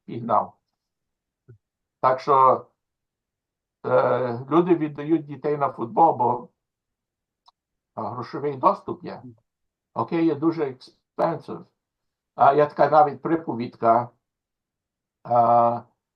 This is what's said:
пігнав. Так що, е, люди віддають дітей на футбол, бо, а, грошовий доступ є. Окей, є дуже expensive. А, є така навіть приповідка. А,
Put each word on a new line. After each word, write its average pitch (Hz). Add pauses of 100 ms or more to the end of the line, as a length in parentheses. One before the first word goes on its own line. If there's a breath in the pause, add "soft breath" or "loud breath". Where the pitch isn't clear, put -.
пігнав. 117 (1500)
Так 127
що, 131 (1200)
е, 127
люди 175
віддають 151
дітей 147
на 143
футбол, 127
бо, 120 (1500)
а, 110
грошовий 131
доступ 151
є. 95 (720)
Окей, 165
є 156
дуже 156 (520)
expensive. - (680)
А, 127
є 147
така 147
навіть 147
приповідка. 120 (1160)
А, 117 (340)